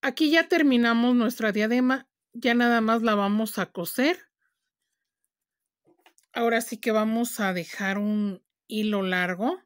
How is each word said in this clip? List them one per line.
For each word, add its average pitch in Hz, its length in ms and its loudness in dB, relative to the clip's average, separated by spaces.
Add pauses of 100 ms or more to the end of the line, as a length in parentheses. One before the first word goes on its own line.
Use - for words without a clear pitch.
Aquí 285 300 0
ya 330 160 4
terminamos 240 680 4
nuestra 233 360 0
diadema, 247 580 0 (240)
ya 240 220 0
nada 240 260 2
más 226 220 0
la 226 100 2
vamos 208 460 0
a 185 80 -4
coser. 254 500 -2 (2250)
Ahora 233 280 0
sí 226 160 -8
que 233 120 -4
vamos 220 500 0
a 190 140 0
dejar 190 460 -4
un 208 440 -2 (220)
hilo 214 380 -2
largo. 185 600 -2